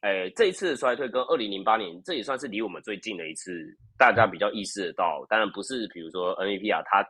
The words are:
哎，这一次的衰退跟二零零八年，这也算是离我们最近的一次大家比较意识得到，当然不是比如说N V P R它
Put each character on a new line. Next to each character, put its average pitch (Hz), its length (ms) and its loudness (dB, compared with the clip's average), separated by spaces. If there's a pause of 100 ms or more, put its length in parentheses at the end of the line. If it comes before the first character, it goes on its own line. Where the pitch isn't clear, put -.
哎， 95 340 0
这 226 120 4
一 185 60 2
次 180 180 -2
的 131 60 -2
衰 123 200 2
退 135 120 -4
跟 127 160 -2
二 165 120 2
零 107 140 -2
零 98 120 -6
八 110 140 6
年， 90 260 -6
这 180 120 -6
也 117 80 -4
算 131 160 -4
是 143 100 -8
离 107 140 -4
我 107 60 -4
们 82 140 -10
最 104 160 -6
近 107 180 -8
的 82 120 -8
一 78 60 -10
次 92 180 -12 (460)
大 123 120 10
家 110 160 6
比 95 120 -4
较 104 140 2
意 104 120 -4
识 95 220 -4
得 80 80 -4
到， 78 340 -2
当 107 100 2
然 110 120 2
不 101 120 -10
是 120 260 -6
比 85 120 -14
如 82 100 -12
说 90 240 -2
N 95 140 -2
V 101 100 -2
P 104 120 -4
R 80 160 2
它 101 240 6